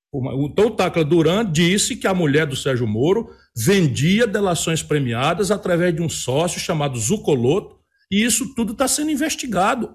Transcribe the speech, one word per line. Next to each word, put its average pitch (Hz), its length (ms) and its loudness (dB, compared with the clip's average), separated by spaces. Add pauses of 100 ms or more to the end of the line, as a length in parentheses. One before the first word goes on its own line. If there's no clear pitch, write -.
(120)
O, 139 80 -6 (220)
o, 147 60 0
então, 196 180 2
o 240 60 2
Tacla 170 300 0
Duran 170 480 2
disse 170 460 2
que - 100 -6
a 196 60 2
mulher 156 320 2
do 139 100 -4
Sérgio 127 320 -2
Moro 151 440 0 (260)
vendia 165 720 2
delações 185 560 -2
premiadas 147 680 0
através 180 460 0
de 165 60 -4
um 160 80 -2
sócio 151 500 -2
chamado 143 380 -2
Zucoloto, 147 800 0 (340)
e 202 120 2
isso 240 320 -2
tudo 226 200 -4
tá 262 120 0
sendo 302 240 -2
investigado, 247 840 -2